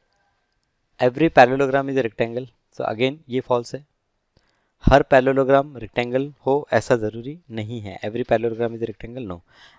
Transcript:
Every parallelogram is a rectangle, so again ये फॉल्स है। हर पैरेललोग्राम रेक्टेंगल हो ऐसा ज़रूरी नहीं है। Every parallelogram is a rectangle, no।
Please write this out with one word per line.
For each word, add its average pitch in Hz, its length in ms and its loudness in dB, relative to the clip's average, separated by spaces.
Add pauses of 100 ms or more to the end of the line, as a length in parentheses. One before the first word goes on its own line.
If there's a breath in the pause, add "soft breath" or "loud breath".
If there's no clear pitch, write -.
(1040)
Every 127 280 0
parallelogram 135 600 4
is 135 80 0
a 123 60 0
rectangle, 117 420 -4
so - 420 -10
again 127 280 -2 (120)
ये 123 120 -2
फॉल्स 120 340 -2
है। 139 120 -16 (1000)
हर 139 160 6
पैरेललोग्राम 135 760 2
रेक्टेंगल 123 580 -4 (120)
हो 135 260 0
ऐसा 117 240 2
ज़रूरी 117 420 -6 (120)
नहीं 113 300 -8
है। 98 200 -14
Every 113 240 -6
parallelogram 117 480 -2
is 113 100 -8
a 113 80 -6
rectangle, 117 360 -14
no। 87 140 -12 (380 soft breath)